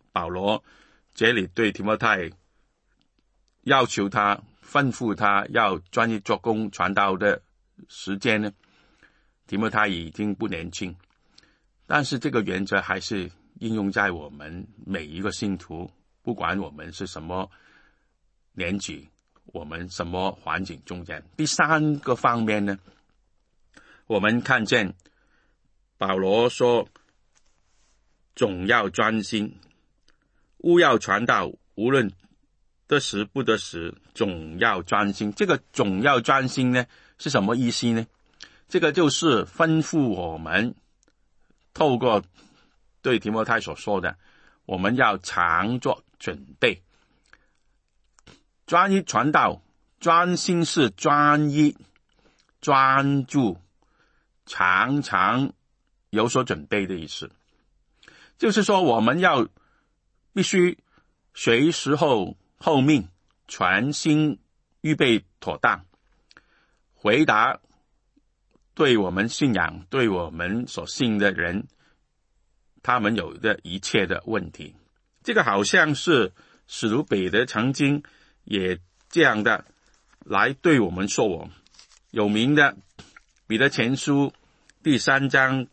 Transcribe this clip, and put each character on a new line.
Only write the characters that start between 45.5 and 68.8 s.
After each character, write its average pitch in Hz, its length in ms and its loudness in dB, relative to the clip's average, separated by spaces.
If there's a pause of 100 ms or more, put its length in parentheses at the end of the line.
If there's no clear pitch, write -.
做 - 240 -4 (140)
准 - 280 -12 (140)
备。 107 220 0 (1800)
专 185 280 2
一 190 100 2
传 131 300 0
道， 117 280 2 (380)
专 170 380 2
心 170 280 0
是 143 260 2
专 147 600 2
一、 151 260 4 (840)
专 135 640 4
注、 107 340 0 (840)
常 104 560 2
常 110 500 0 (580)
有 107 180 0
所 127 160 0
准 80 220 -6
备 101 200 -2
的 92 80 -6
意 82 120 -10
思。 69 240 -14 (1080)
就 220 140 2
是 208 100 2
说， 190 200 2
我 117 180 4
们 123 180 2
要 165 300 2 (840)
必 - 100 0
须 180 360 2 (560)
随 135 380 2
时 147 240 -2
候 131 400 0 (200)
候 151 240 2
命， 127 280 4 (400)
全 98 440 0
心 151 460 0 (420)
预 156 140 0
备 123 300 2 (160)
妥 78 180 -6
当， 101 260 0 (1120)
回 127 320 2
答 117 340 2 (1120)
对 135 220 4